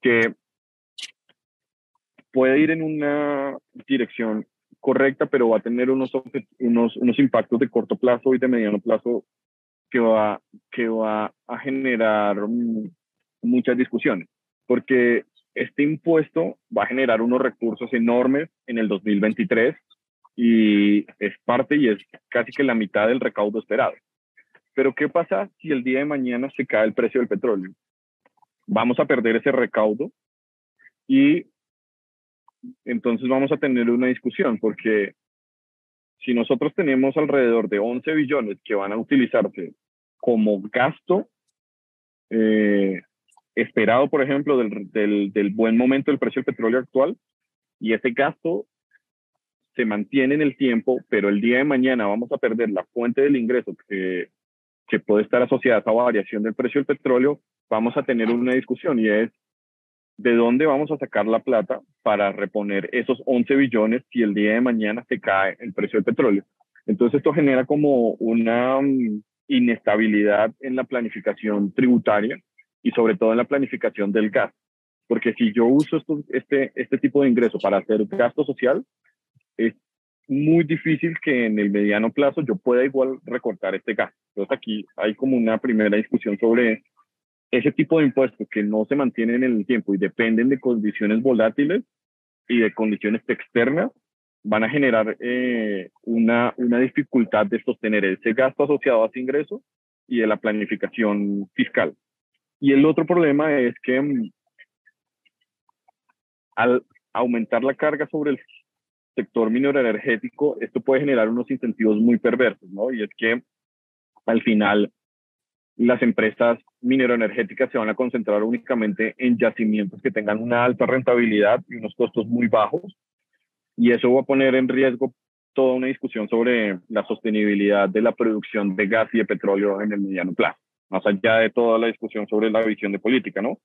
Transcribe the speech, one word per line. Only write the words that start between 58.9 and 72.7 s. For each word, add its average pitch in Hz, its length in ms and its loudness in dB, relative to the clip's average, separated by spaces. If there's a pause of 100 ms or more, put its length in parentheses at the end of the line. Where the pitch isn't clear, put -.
y 110 80 2
es, 107 240 0 (840)
¿de 117 180 2
dónde 120 300 4
vamos 147 260 0
a 147 60 -4
sacar 113 300 -4
la 113 120 2
plata 113 400 -2 (240)
para 101 300 0
reponer 101 580 -4
esos 120 340 -2
once 123 300 2
billones 120 560 2
si 120 100 -2
el 104 120 0
día 104 220 2
de 120 60 2
mañana 113 460 -2
se 113 120 -4
cae 98 400 0
el 117 140 -12
precio - 240 -2
del 98 60 0
petróleo? 117 400 0 (420)
Entonces, 117 340 0
esto 151 140 0
genera 135 320 2
como 139 500 2
una, 117 640 0
mm, 123 400 -2 (260)
inestabilidad 110 1120 2
en 131 160 -6
la 127 80 -2
planificación 107 920 -4
tributaria 120 640 2 (460)